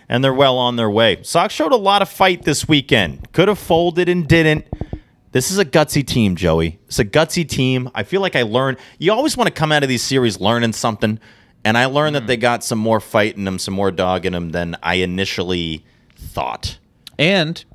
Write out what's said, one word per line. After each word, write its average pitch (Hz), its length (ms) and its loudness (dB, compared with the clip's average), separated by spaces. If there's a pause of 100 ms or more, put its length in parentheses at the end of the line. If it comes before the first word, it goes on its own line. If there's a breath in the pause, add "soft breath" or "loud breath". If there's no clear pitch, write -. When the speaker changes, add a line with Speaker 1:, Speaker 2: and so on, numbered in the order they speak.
Speaker 1:
And 123 160 -2
they're 135 100 2
well 131 240 4
on 123 200 0
their 113 120 0
way. 104 340 2
Sox 175 300 0
showed 311 200 -2
a 247 40 6
lot 196 240 2
of 185 60 2
fight 185 360 0
this 147 240 -2
weekend. 123 680 2
Could 185 160 4
have 202 100 0
folded 170 480 0
and 175 180 0
didn't. 156 400 4 (680 loud breath)
This 127 180 -2
is 190 60 -4
a 202 80 2
gutsy 147 400 2
team, 104 320 0
Joey. 82 500 0
It's - 120 -4
a 120 60 2
gutsy 156 420 0
team. 127 460 -2
I 107 100 -6
feel 190 180 -2
like 180 160 -2
I 127 60 2
learned. 123 340 -2 (220 loud breath)
You 165 120 2
always 269 260 0
wanna 208 140 0
come 156 220 -2
out 147 100 2
of 135 60 2
these 123 140 -2
series 123 360 0
learning 117 340 0
something. 110 460 -4 (440 soft breath)
And 110 140 2
I 123 80 4
learned 147 300 0
that 131 80 -4
Speaker 2:
Mm. 104 40 -12
Speaker 1:
they 123 100 0
got 120 260 0
some 113 160 -2
more 110 200 2
fight 107 380 0
in 101 60 -6
them, 95 160 -4
some 98 160 -6
more 98 160 0
dog 90 340 -2
in 90 80 -4
them 87 180 -6
than 85 300 -4
I 87 140 0
initially 90 880 -2 (300 soft breath)
thought. - 600 -10 (420)
Speaker 2:
And 165 440 0 (120)